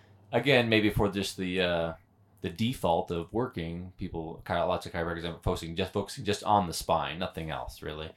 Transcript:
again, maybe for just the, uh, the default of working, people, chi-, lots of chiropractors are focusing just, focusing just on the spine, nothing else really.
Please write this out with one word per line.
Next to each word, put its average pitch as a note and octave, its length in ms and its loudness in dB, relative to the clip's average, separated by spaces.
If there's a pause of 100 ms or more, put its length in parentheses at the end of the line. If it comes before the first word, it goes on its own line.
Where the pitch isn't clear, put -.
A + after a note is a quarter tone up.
(300)
again, B2 380 4
maybe G#2+ 220 6
for G#2 180 4
just F#2+ 280 -2
the, F#2 240 -2
uh, E2+ 320 2 (500)
the F#2 80 -2
default F#2 600 0
of E2+ 220 -4
working, F2+ 680 -4
people, E2 460 -8
chi-, F2 180 0
lots F2 240 0
of F2 60 -10
chiropractors E2+ 320 -2
are E2+ 180 -6
focusing E2+ 320 -2
just, F2+ 180 -2
focusing - 320 -4
just G2 200 -2
on G#2 240 4
the D#2+ 40 -6
spine, D#2 460 0
nothing E2 320 -6
else B1+ 320 -8
really. D#2 340 -8